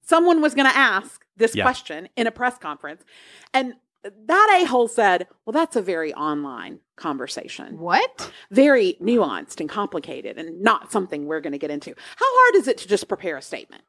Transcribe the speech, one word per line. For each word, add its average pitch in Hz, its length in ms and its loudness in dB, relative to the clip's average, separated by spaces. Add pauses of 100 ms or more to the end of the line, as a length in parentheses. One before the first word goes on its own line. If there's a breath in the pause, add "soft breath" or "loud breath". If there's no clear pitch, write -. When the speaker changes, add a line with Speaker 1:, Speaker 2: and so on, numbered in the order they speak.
Speaker 1:
someone 339 360 4
was 302 120 2
gonna 269 200 4
ask 226 500 0 (140)
this 226 180 0
Speaker 2:
Yeah. 104 80 0
Speaker 1:
question 185 520 -4
in 226 120 0
a 226 40 -2
press 247 260 -4
conference. 151 460 -14 (500 soft breath)
And 254 200 -2 (540)
that 392 360 6
a-hole 247 240 2
said, 185 400 2 (180)
"Well, 220 80 -8
that's 320 220 -2
a 226 60 0
very 165 320 -4
online 143 680 -8 (160)
conversation." - 840 -10
Speaker 3:
What? 185 520 -2 (200 loud breath)
Speaker 1:
Very 247 500 4
nuanced 175 580 0
and 151 100 -8
complicated 165 680 -8
and 170 240 -12
not 214 300 0
something 160 340 -6
we're 156 160 -6
gonna 143 160 -8
get 147 140 -8
into. 147 200 -12 (260 loud breath)
How 508 80 0
hard 494 300 4
is 277 120 4
it 254 120 -2
to - 80 -16
just 202 200 -2
prepare 170 300 -8
a 135 40 -14
statement? - 480 -16